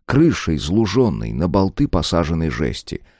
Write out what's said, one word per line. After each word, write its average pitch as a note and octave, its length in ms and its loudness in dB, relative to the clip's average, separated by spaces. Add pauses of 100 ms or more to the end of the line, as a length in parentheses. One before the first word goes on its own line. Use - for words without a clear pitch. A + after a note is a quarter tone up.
крыша C3+ 460 2
из C#2+ 160 -2
луженой G2 640 0
на C#2 160 -2
болты G2 400 0
посаженной E2 600 0
жести. - 520 -6 (180)